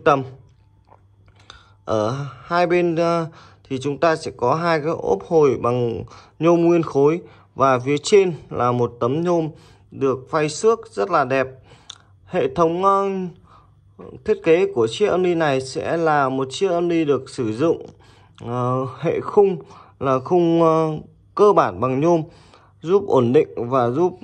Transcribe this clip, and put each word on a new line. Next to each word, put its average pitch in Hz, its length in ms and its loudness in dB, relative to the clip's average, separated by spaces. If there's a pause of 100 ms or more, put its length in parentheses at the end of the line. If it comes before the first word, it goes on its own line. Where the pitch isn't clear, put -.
tầm. 143 180 2 (1600)
Ở 117 420 -2 (180)
hai 175 220 0
bên, 175 300 0
ờ, 170 300 0 (420)
thì 131 100 -4
chúng 139 200 -6
ta 160 180 2
sẽ 131 200 -10
có 123 180 0
hai 165 260 0
cái 156 180 -4
ốp - 300 -2
hồi 147 340 4
bằng 120 420 -2 (340)
nhôm 170 260 4
nguyên 170 180 2
khối 151 380 2 (340)
và 131 240 4
phía 139 200 -2
trên 190 340 4 (180)
là 123 220 0
một 120 280 -2
tấm 135 220 -2
nhôm 170 260 0 (420)
được 127 400 -4
phay 156 180 0
xước 226 320 0 (100)
rất 202 200 -6
là 151 140 2
đẹp. 131 220 -2 (800)
Hệ 165 280 -2
thống, 175 300 0
ờ, 196 240 2 (1160)
thiết 208 200 -2
kế 175 300 4
của 113 120 2
chiếc 202 200 -2
âm 185 160 2
ly 175 120 2
này 147 260 0
sẽ 127 360 -6
là 151 320 2
một 131 220 -4
chiếc 190 200 -2
âm 170 180 0
ly 165 160 0
được 131 260 0
sử 110 220 -4
dụng, 147 340 -2 (600)
ờ, 123 400 -2 (140)
hệ 156 200 -2
khung 196 360 2 (440)
là 131 180 0
khung, 165 440 2
ờ, 160 280 2 (440)
cơ 202 180 4
bản 113 280 2
bằng 131 200 -2
nhôm, 165 220 2 (580)
giúp 196 280 0
ổn 120 240 4
định 147 240 4
và 120 340 0
giúp, 175 340 -2